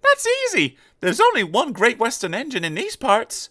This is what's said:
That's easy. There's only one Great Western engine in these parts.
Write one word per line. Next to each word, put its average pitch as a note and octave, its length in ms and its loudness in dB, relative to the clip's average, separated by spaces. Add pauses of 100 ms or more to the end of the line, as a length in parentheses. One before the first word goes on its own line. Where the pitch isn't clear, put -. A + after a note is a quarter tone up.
That's C#5 240 4 (180)
easy. F#3+ 320 0 (220)
There's F3+ 200 -2
only G4+ 240 4
one A3+ 300 -2
Great A3+ 260 0
Western A3 340 -2
engine B3 300 -6
in D#3+ 120 -4
these G4+ 200 -6
parts. - 560 -2